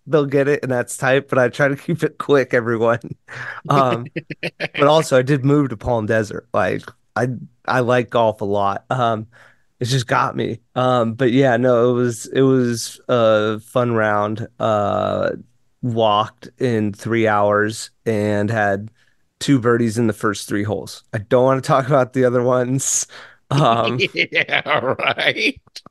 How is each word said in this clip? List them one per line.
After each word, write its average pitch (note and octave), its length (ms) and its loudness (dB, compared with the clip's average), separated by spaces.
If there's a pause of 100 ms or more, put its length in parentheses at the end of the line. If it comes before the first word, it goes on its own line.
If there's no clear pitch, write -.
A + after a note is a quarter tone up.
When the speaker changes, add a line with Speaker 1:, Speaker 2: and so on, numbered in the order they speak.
Speaker 1:
they'll D3+ 200 2
get C#3 220 0
it, C#3+ 140 0
and C3 100 -6
that's B2 240 -2
tight, C3+ 320 0
but C3 120 0
I B2 100 4
try C#3+ 180 0
to C#3 80 -2
keep D#3+ 280 -4
it - 160 -4
quick, C#3 340 2
everyone. A#2 500 0
<laughs> - 680 -12
Um, B2+ 380 0 (320)
Speaker 2:
<laughs> - 200 -10
Speaker 1:
but D3 240 -4
also, D3+ 340 4
I B2+ 40 6
did C3 240 0
move C#3+ 240 2
to A2+ 80 -10
Palm A#2 280 -4
Desert. G#2+ 480 -2
Like, G#2 280 0 (340)
I, B2 120 0 (380)
I B2+ 160 0
like B2 280 0
golf A2+ 320 0
a A2 40 -4
lot. G2 440 -2
Um, A2+ 380 -2 (520)
it B2+ 60 -4
just B2 220 -2
got C3 280 0
me. A2 240 -4 (160)
Um, B2 380 0
but A#2+ 180 0
yeah, C3 260 4
no, B2 340 4
it - 20 0
was, A#2+ 340 -2
it - 140 0
was B2 640 0
a A2 520 2
fun B2 340 -2
round. G#2+ 540 0 (120)
Uh, G2 720 0 (500)
walked A2 760 0
in A2 360 0
three A2 340 -2
hours G#2 640 0 (140)
and G#2 440 0
had G#2 420 -2 (480)
two C#3 200 2
birdies A#2 380 2
in A#2+ 100 2
the G#2+ 60 0
first G#2 340 -4
three G#2 160 -4
holes. G#2 400 -8 (100)
I A#2 60 -6
don't B2+ 260 2
wanna C3+ 160 2
talk C3+ 260 0
about C3 260 2
the B2+ 120 2
other B2 180 2
ones. B2+ 640 -2 (440)
Um, A#2+ 540 2
Speaker 2:
<laughs> - 80 -6
Yeah, D3+ 640 -2
right. C#3+ 840 -2 (300)